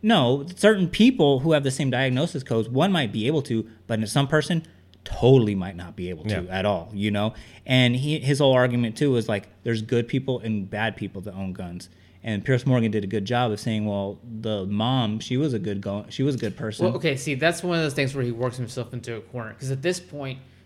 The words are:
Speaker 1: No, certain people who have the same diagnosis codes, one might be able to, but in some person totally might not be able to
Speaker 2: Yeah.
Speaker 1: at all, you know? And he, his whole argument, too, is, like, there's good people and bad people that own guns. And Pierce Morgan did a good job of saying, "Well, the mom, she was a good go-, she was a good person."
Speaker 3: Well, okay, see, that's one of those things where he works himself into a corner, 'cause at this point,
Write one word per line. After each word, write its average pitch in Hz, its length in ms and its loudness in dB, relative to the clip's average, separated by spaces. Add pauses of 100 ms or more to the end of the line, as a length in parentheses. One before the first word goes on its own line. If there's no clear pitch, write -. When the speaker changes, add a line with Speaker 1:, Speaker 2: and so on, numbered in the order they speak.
Speaker 1:
No, 143 440 4 (100)
certain 196 320 6
people 143 520 6
who 160 120 2
have 147 100 4
the 139 80 0
same 135 200 0
diagnosis 131 520 0
codes, 113 280 0
one 143 200 2
might 143 220 0
be 110 140 -2
able 147 160 0
to, 113 260 -2 (180)
but 113 120 -2
in 110 80 -2
some 139 220 0
person 160 360 0 (400)
totally 117 500 4
might 92 220 -4
not 87 200 -12
be 90 120 -6
able 87 160 -10
to 101 200 -2
Speaker 2:
Yeah. 92 140 -6
Speaker 1:
at 95 60 0
all, 101 300 0
you 104 160 0
know? 104 240 0 (320)
And 127 300 4
he, 147 240 -2
his 135 180 0
whole 135 160 6
argument, 120 420 2
too, 143 200 2
is, 113 120 -2
like, 101 200 -4 (140)
there's 113 200 -2
good 120 260 0
people 131 300 -2
and 104 320 -4
bad 107 260 -4
people 98 260 -8
that 95 120 -12
own 95 180 -8
guns. 87 380 -12 (320)
And 107 220 -4
Pierce 127 200 2
Morgan 123 260 4
did 104 140 -2
a - 40 -6
good 104 180 -2
job 120 240 0
of 104 100 -2
saying, 107 260 -2
"Well, 101 320 -4 (220)
the 107 260 -4
mom, 110 540 0
she - 160 -4
was 143 160 0
a 113 60 -2
good 101 220 -4
go-, 101 300 -6
she - 120 -4
was 135 140 0
a - 20 -4
good 110 180 -6
person." 110 300 -4
Speaker 3:
Well, 117 100 2
okay, 147 200 -2
see, 143 180 -4
that's 160 300 0
one 175 120 0
of 165 80 2
those 139 100 -2
things 139 200 0
where 135 100 -2
he 120 60 -2
works 120 260 -4
himself 120 380 -8
into 117 220 -8
a 107 40 -10
corner, 113 380 -12
'cause 135 140 -6
at 135 100 -6
this 180 180 0
point, 135 380 -12 (280)